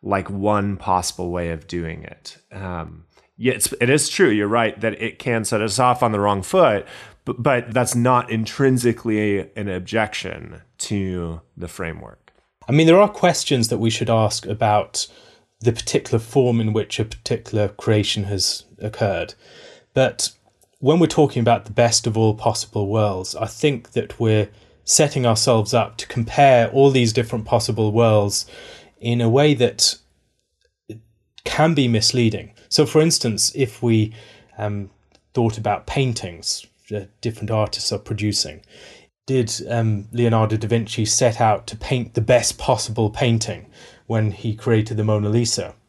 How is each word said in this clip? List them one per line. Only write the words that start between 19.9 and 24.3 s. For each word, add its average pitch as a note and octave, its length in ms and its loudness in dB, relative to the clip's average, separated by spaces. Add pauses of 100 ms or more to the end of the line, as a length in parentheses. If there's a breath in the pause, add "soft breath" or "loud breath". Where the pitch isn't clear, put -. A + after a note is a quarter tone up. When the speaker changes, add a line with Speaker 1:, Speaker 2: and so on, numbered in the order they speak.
Speaker 2:
But - 380 0 (480)
when D3 200 2
we're E3 80 4
talking C#3+ 340 2
about A2+ 240 2
the G#2+ 80 -14
best A#2 340 2
of A2 100 -2
all A2 160 4
possible G#2+ 540 -4
worlds, G2+ 480 -2
I A2+ 100 -4
think C3+ 460 -4
that - 300 -6
we're A2 260 2 (380 soft breath)